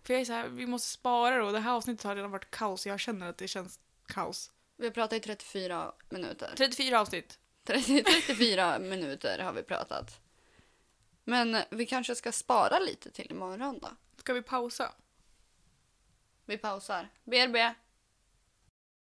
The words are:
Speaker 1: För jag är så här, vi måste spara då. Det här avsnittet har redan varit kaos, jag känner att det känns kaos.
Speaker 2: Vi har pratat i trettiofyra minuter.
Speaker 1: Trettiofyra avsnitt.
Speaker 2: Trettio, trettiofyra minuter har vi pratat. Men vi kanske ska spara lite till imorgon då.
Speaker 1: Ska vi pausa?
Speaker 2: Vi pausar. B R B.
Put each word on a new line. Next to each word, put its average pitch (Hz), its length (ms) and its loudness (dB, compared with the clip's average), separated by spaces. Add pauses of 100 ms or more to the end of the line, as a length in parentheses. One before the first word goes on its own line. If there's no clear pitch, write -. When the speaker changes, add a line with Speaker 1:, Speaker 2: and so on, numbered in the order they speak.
Speaker 1:
För 247 100 -2
jag 254 80 2
är 247 40 -2
så 240 80 -6
här, 233 140 -6
vi 247 200 -8
måste 247 220 -4
spara 247 480 2
då. 208 140 0
Det 214 80 0
här 233 120 0
avsnittet 233 320 -2
har 202 120 -4
redan 202 160 -8
varit 190 200 -10
kaos, 196 360 -4
jag 202 120 -4
känner 185 300 -4
att 170 80 -12
det 190 100 -8
känns 185 320 -8 (260)
kaos. - 460 -6 (260)
Speaker 2:
Vi 240 80 -6
har 226 80 -2
pratat 226 200 -2
i 226 60 -2
trettiofyra 185 720 -6 (180)
minuter. - 480 -8
Speaker 1:
Trettiofyra 262 440 4
avsnitt. 196 380 -4 (240)
Speaker 2:
Trettio, 247 400 4
trettiofyra 214 760 6
minuter 170 600 -4
har 185 140 -4
vi - 100 -4
pratat. - 560 -6 (1040)
Men 233 340 2 (120)
vi 226 160 -2
kanske 240 300 -2
ska - 160 -6
spara 247 480 4
lite - 320 -4
till - 200 -12
imorgon 202 500 -6
då. - 80 -14 (280)
Speaker 1:
Ska - 160 -4
vi 247 80 -2
pausa? 240 500 -4 (1500)
Speaker 2:
Vi 208 120 -4
pausar. 202 520 -4 (140)
B 240 160 2
R 254 140 6
B. 233 200 6 (1300)